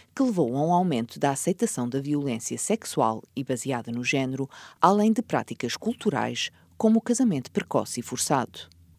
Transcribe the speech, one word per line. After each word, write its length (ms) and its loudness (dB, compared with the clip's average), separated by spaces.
que 80 2
levou 320 2
a 100 2
um 80 2
aumento 460 0
da 120 2
aceitação 560 -2
da 120 -2
violência 580 -4
sexual 640 -2
e 80 -6
baseada 480 -4
no 120 -4
género, 460 -2
além 300 6
de 100 0
práticas 540 -4
culturais, 760 -2
como 220 6
o 20 -6
casamento 500 0
precoce 480 -2
e 40 -6
forçado. 580 -2